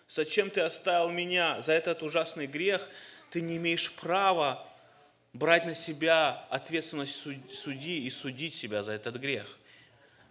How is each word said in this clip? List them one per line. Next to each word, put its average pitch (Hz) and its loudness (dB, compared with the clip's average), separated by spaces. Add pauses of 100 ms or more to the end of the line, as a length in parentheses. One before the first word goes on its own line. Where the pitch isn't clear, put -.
"Зачем 190 0
ты 190 0
оставил 170 2
меня 175 0
за 147 2
этот 165 2
ужасный 160 0
грех?", 175 0 (420)
ты 170 -4
не 165 -2
имеешь 165 0
права 170 2 (640)
брать 165 4
на 165 -4
себя 156 2
ответственность 143 -4
суд-, 139 -10
судьи 151 -6
и 131 -4
судить 139 -6
себя 107 -4
за 104 -6
этот 107 -6
грех. 120 -6 (760)